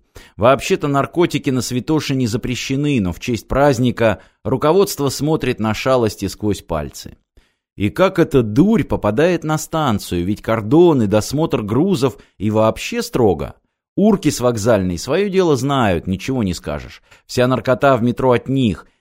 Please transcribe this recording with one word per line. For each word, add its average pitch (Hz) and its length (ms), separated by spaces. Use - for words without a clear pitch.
Вообще-то 151 500
наркотики 143 640
на 127 120
Святоше 135 540
не 127 120
запрещены, 127 760
но 90 100
в - 80
честь - 280
праздника 123 760
руководство 143 640
смотрит 143 500
на 110 140
шалости 117 540
сквозь 104 340
пальцы. - 560
И 101 140
как 190 260
эта 143 240
дурь 143 420
попадает 143 600
на 156 160
станцию, 104 640
ведь 101 160
кордоны, 120 640
досмотр 117 560
грузов 127 560
и 101 100
вообще 110 540
строго. 92 500
Урки 190 340
с - 100
вокзальной 107 580
своё 180 320
дело 180 260
знают, 117 520
ничего 117 340
не 90 140
скажешь. 73 480
Вся 123 200
наркота 131 480
в 110 80
метро 123 280
от 120 180
них. 127 380